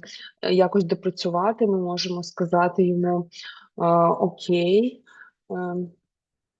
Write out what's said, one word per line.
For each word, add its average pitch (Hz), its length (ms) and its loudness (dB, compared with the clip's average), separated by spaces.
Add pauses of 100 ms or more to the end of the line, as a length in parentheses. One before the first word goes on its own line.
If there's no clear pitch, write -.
(420)
якось 185 420 2
допрацювати, 185 840 -2
ми 196 100 2
можемо 175 460 -4
сказати 175 600 0
йому, 175 460 0 (520)
е, 170 40 2 (340)
"Окей, 180 840 0 (480)
е, 180 240 -6 (840)